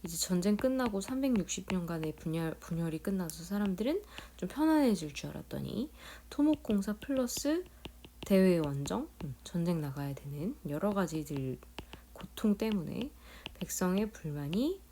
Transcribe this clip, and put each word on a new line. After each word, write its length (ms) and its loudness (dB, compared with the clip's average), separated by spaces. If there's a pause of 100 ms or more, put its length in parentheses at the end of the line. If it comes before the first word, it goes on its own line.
이제 100 -8
전쟁 400 2
끝나고 460 2
삼백육십 680 0
년간의 460 -2
분열, 440 -2
분열이 400 -2
끝나서 440 -2
사람들은 580 0 (360)
좀 100 -4
편안해질 640 4
줄 180 -6
알았더니 580 -4 (400)
토목공사 720 2
플러스 640 0 (560)
대외 380 6
원정, 500 -2 (140)
음, 200 -6
전쟁 380 0
나가야 320 -4
되는 420 -6 (140)
여러 240 0
가지들 640 -2 (560)
고통 440 0
때문에 540 -2 (440)
백성의 560 0
불만이 680 -2 (120)